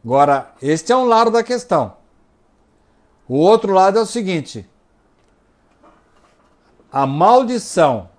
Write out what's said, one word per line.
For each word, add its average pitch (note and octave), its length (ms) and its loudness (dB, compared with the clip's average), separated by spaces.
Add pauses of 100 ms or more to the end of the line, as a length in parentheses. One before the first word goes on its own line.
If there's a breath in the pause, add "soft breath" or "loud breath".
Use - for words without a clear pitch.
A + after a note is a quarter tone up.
Agora, C#3 480 0 (100)
este D#3+ 300 -2
é B3+ 40 2
um B3+ 80 0
lado A3+ 260 2
da A#3 120 0
questão. F3+ 520 -4 (1300)
O B2+ 80 -4
outro G3 360 2
lado G3 260 2
é A3+ 40 0
o G#3 40 -4
seguinte: F3+ 640 -8 (2250)
a C3+ 160 -2
maldição F3+ 1000 0 (100)